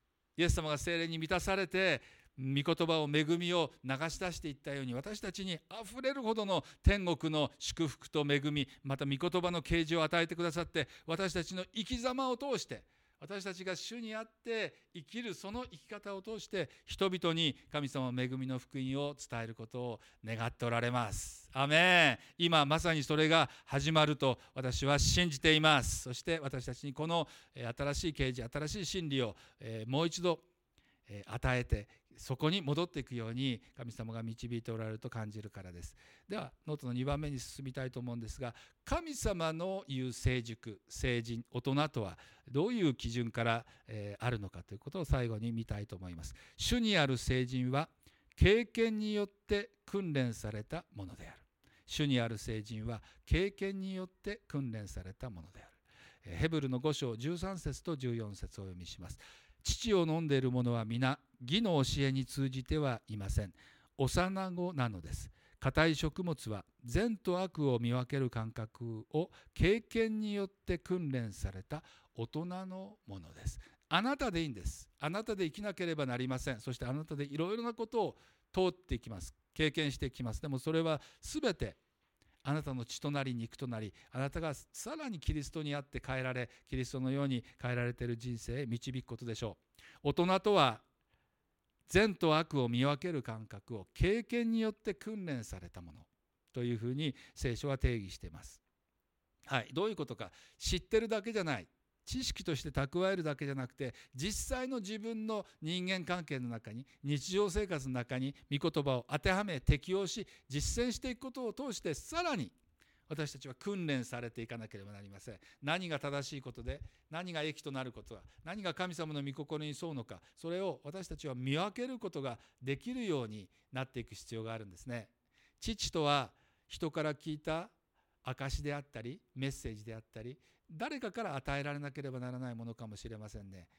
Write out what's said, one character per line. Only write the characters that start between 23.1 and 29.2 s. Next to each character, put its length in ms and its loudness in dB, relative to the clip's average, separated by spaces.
れ 140 6
が 200 8
始 260 2
ま 120 8
る 120 6
と 240 4
私 320 0
は 100 6
信 320 6
じ 100 -4
て 140 8
い 60 8
ま 240 8
す。 180 -2
そ 120 -8
し 100 -8
て 160 0
私 260 -4
た 80 -6
ち 120 -10
に 80 -4
こ 120 -4
の、 220 2
え 140 -8
ー、 100 -4
新 160 0
し 160 -2
い 40 0
啓 200 0
示、 180 -8
新 160 -4
し 140 -4
い 40 -4
真 240 -2
理 120 4